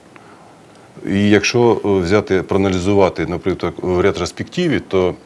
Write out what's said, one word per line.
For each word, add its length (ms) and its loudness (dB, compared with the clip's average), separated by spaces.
І 220 2
якщо, 560 2
е, 20 -2
взяти, 560 0
проаналізувати, 800 0
наприклад, 520 -4
в 220 -2
ретроспективі, 800 -2
то, 360 -2